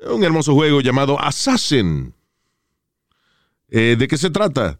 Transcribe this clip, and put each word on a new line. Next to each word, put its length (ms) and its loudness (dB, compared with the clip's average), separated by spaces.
un 140 0
hermoso 300 2
juego 260 4
llamado 400 0
Assassin. 960 -2
Eh, 300 2
¿de 100 0
qué 80 0
se 140 -2
trata? 500 -2